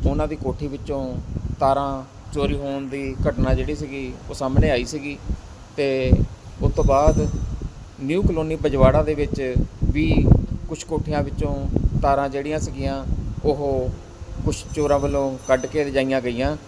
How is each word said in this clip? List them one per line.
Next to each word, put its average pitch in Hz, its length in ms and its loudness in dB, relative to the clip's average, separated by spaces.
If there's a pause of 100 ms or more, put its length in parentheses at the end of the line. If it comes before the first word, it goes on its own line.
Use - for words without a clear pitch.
(100)
ਉਹਨਾਂ 151 180 0
ਦੀ 151 80 -6
ਕੋਠੀ 135 300 -4
ਵਿੱਚੋਂ 135 500 -6 (440)
ਤਾਰਾਂ 139 440 2 (300)
ਚੋਰੀ 143 220 0
ਹੋਣ 139 320 -4
ਦੀ 135 280 -6 (120)
ਘਟਨਾ 131 260 2
ਜਿਹੜੀ 131 200 0
ਸੀਗੀ, 135 400 -8 (160)
ਉਹ - 40 -8
ਸਾਹਮਣੇ 135 360 2
ਆਈ 123 140 2
ਸੀਗੀ। 143 340 -8 (580)
ਤੇ 131 360 2 (500)
ਉਸ - 100 4
ਤੋਂ 156 120 2
ਬਾਅਦ 143 440 4 (720)
ਨਿਊ 156 200 0
ਕਲੋਨੀ 160 340 2
ਬਜਵਾੜਾ 139 460 4
ਦੇ 156 120 0
ਵਿੱਚ 135 400 -2 (380)
ਵੀ 156 340 4 (420)
ਕੁਛ 156 160 -8
ਕੋਠੀਆਂ 151 380 -2
ਵਿੱਚੋਂ 139 460 -4 (340)
ਤਾਰਾਂ 139 260 4
ਜਿਹੜੀਆਂ 139 300 -4
ਸੀਗੀਆਂ, 135 460 -4 (400)
ਉਹ 139 440 0 (560)
ਕੁਛ - 200 -2 (100)
ਚੋਰਾਂ 143 240 4
ਵੱਲੋਂ 139 400 0 (100)
ਕੱਢ 131 180 4
ਕੇ 151 180 0
ਲਿਜਾਈਆਂ 135 360 0
ਗਈਆਂ। 123 360 -2 (120)